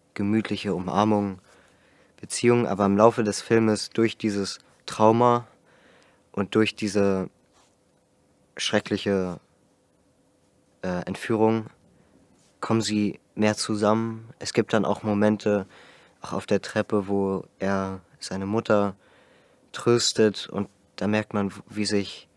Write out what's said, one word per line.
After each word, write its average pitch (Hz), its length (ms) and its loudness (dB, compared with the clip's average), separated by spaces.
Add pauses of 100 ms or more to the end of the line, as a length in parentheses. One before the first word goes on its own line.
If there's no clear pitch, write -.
(140)
gemütliche 104 600 -2
Umarmung, 98 680 0 (800)
Beziehung, 120 480 2
aber 101 180 2
im 98 100 4
Laufe 113 280 6
des 104 180 -4
Filmes 113 480 2
durch 113 260 0
dieses 101 420 -4 (280)
Trauma 117 600 4 (880)
und 98 220 -6
durch 110 200 4
diese 98 560 0 (1300)
schreckliche, 98 840 -2 (1400)
äh, 90 240 -4
Entführung 110 600 0 (960)
kommen 113 200 0
sie 107 400 -2 (140)
mehr 107 220 0
zusammen. 113 720 -2 (100)
Es - 140 -10
gibt - 200 0
dann 107 120 2
auch - 180 -2
Momente, 104 640 0 (540)
auch - 120 -14
auf - 140 -8
der 101 140 0
Treppe, 104 460 -2
wo 98 380 -2 (140)
er 95 420 -4 (180)
seine 95 280 -8
Mutter 104 500 0 (760)
tröstet 113 760 0
und 101 200 -6 (280)
da 95 100 -4
merkt 107 260 -2
man, 101 200 -2
w-, - 160 -18
wie 104 180 -6
sich 101 500 -4